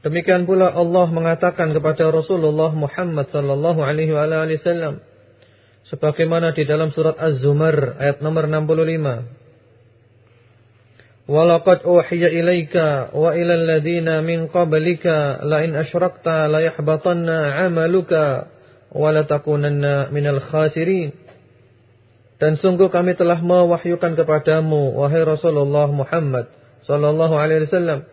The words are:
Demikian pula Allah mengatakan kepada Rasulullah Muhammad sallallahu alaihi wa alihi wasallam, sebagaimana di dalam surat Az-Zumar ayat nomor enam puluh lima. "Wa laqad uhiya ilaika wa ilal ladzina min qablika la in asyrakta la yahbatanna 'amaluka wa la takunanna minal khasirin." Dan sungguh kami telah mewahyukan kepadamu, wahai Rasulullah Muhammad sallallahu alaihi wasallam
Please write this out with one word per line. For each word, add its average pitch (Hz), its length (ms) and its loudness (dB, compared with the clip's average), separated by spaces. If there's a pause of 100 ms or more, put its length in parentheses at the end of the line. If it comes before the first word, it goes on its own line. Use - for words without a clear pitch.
Demikian 170 480 0
pula 185 200 4
Allah 175 400 2
mengatakan 165 640 -2
kepada 156 360 0
Rasulullah 156 640 0
Muhammad 156 560 -4
sallallahu 147 520 -2
alaihi 156 320 -2
wa 151 100 0
alihi 160 380 -2
wasallam, 165 400 -4 (880)
sebagaimana 165 640 0
di 156 100 -2
dalam 151 300 -2
surat 160 240 0
Az-Zumar 147 800 0
ayat 143 240 -2
nomor 156 240 -2
enam 156 180 -2
puluh 160 220 2
lima. 143 400 -4 (2000)
"Wa 147 160 2
laqad 170 420 4
uhiya 175 480 2
ilaika 165 800 0
wa 156 220 0
ilal 170 320 0
ladzina 160 560 0
min 165 240 -2
qablika 156 960 0
la 151 240 0
in 160 80 -4
asyrakta 160 720 -2
la 156 160 2
yahbatanna 160 1040 -2
'amaluka 165 800 0 (480)
wa 151 160 0
la 151 160 2
takunanna 143 880 -2
minal 143 240 0
khasirin." 156 880 -2 (1120)
Dan 151 240 0
sungguh 185 320 2
kami 175 240 0
telah 170 240 2
mewahyukan 175 720 0
kepadamu, 156 800 0
wahai 147 320 0
Rasulullah 147 640 0
Muhammad 139 640 -4 (320)
sallallahu 151 480 0
alaihi 156 320 2
wasallam 165 480 -2